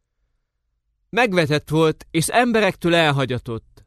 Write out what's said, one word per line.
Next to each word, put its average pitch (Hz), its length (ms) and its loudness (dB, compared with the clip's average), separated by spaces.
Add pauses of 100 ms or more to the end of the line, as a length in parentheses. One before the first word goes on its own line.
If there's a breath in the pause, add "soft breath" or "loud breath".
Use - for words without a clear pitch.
(1080)
Megvetett 180 600 0
volt, 156 420 0
és 156 160 -2
emberektől 214 680 0
elhagyatott, 131 920 -2